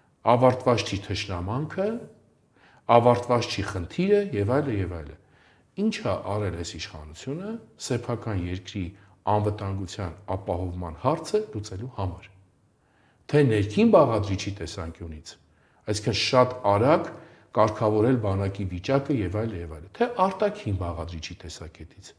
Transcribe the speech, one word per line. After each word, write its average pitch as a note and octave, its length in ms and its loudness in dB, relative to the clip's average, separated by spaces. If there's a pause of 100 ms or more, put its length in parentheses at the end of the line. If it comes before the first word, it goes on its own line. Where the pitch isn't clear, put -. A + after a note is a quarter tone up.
(240)
ավարտված B2 640 4
չի G2 140 -4
թշնամանքը, G#2+ 880 -6 (1000)
ավարտված A#2+ 640 6
չի - 160 -4
խնդիրը F#3+ 640 2
և G#2 280 0
այլը, C#3 180 0
և F2+ 220 -4
այլը։ D2 200 -12 (640)
Ինչ G#3 200 0
ա G2 160 0 (120)
արել G2 300 -2
այս E2+ 140 -8
իշխանությունը E2+ 800 -10 (260)
սեփական A2+ 640 -4
երկրի F#2 440 -6 (420)
անվտանգության G2+ 880 -2 (140)
ապահովման F2+ 720 -4
հարցը E3 460 0
լուծելու G#2+ 480 -10
համար։ F#2 380 -6 (1000)
Թե D3 140 6
ներքին A#2+ 480 4
բաղադրիչի G#2+ 640 4
տեսանկյունից, E2 800 -10 (540)
այսինքն G#2 280 -2
շատ - 460 4
արագ A2 480 4 (380)
կարգավորել A2 680 4
բանակի G2 460 -2
վիճակը C3+ 520 -2
և F#2 200 -2
այլը, A2 200 -2
և E2+ 140 -10
այլը, D#2 180 -14
թե - 180 0 (100)
արտաքին F#3+ 600 0
բաղադրիչի E2+ 600 -8
տեսակետից, - 840 -16